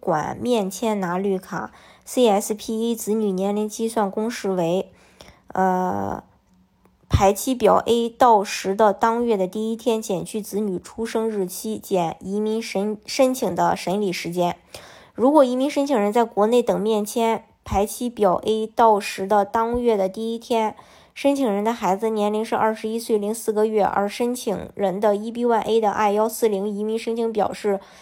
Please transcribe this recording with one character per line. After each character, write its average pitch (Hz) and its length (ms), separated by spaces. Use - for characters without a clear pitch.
馆 156 400
面 220 280
签 214 300
拿 180 180
绿 196 220
卡 - 320
，C 254 240
S 208 240
P 220 380
A 226 60
子 208 160
女 214 180
年 190 240
龄 214 140
计 220 200
算 208 220
公 220 180
式 208 220
为， 180 400
呃， 185 720
排 202 240
期 254 220
表 196 220
A 233 220
到 226 340
时 196 320
的 208 180
当 233 320
月 233 120
的 185 100
第 220 260
一 226 40
天 220 260
减 175 220
去 208 180
子 202 160
女 190 220
出 - 260
生 226 240
日 202 160
期 214 320
减 175 400
移 202 220
民 220 200
申， 208 460
申 262 260
请 202 220
的 175 220
审 190 240
理 190 120
时 170 200
间。 175 240
如 240 160
果 294 140
移 247 100
民 262 160
申 285 160
请 285 100
人 208 160
在 233 120
国 208 240
内 240 120
等 196 200
面 214 240
签， 220 400
排 208 220
期 247 240
表 202 360
A 220 200
到 220 320
时 196 300
的 202 160
当 233 360
月 233 160
的 190 120
第 226 260
一 233 40
天， 220 360
申 277 220
请 254 160
人 202 100
的 220 80
孩 202 240
子 220 140
年 208 240
龄 214 100
是 226 140
二 220 180
十 220 140
一 226 100
岁 226 200
零 208 160
四 - 180
个 208 140
月， 214 180
而 202 240
申 240 260
请 202 400
人 196 240
的 214 160
E 214 160
B 233 140
one 233 160
A 220 180
的 214 120
I 208 220
幺 214 140
四 226 220
零 196 180
移 208 160
民 220 160
申 226 160
请 226 160
表 208 220
是 196 260